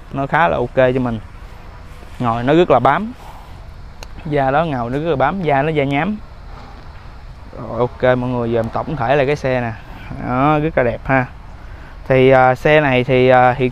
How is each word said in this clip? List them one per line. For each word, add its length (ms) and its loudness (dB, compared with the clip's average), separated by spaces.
nó 140 -4
khá 220 2
là 80 0
ok 200 -4
cho 240 4
mình. 180 -2
Ngồi 240 0
nó 120 2
rất 160 4
là 80 6
bám. 340 2
Da 240 0
đó 140 2
ngồi 260 -2
nó 80 -2
rất 120 -2
là 60 2
bám, 260 0
da 200 2
nó 60 0
da 160 0
nhám. 320 -2
Rồi, 100 -6
ok 400 2
mọi 120 -2
người, 220 -2
giờ 100 2
mình 100 -4
tổng 240 -4
thể 200 2
lại 100 2
cái 100 0
xe 240 -2
nè. 120 -4
Đó, 300 2
rất 200 0
là 60 4
đẹp 200 -2
ha. 220 2
Thì, 220 6
à, 240 6
xe 260 4
này 240 2
thì, 240 4
à, 300 6
hiện 140 0